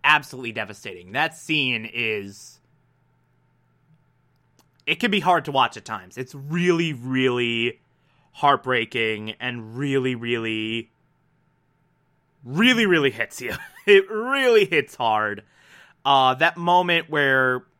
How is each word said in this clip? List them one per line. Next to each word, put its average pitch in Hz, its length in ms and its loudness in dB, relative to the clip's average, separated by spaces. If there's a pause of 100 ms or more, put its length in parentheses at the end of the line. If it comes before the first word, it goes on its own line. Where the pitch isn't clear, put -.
absolutely 139 480 0
devastating. 98 600 -12
That 156 240 -4
scene 127 560 -4
is, 107 680 -8 (2250)
it 165 140 -2
can 226 100 0
be 202 100 0
hard 170 260 2
to 151 60 -8
watch 127 240 0
at 104 80 -16
times. 95 320 -12
It's 127 180 -12
really, 165 580 -2
really 123 880 -2 (520)
heartbreaking 117 1080 -2
and 117 360 -10
really, 135 380 0
really, 113 760 -6 (1500)
really, 220 420 2
really 156 240 2
hits - 300 -8
you. 120 180 -10
<laughs> - 60 -16 (200)
It 196 240 6
really 233 560 2
hits 147 300 -2
hard. 107 480 -2 (640)
Uh, 131 300 6
that 165 220 0
moment 175 540 2
where 131 540 2 (160)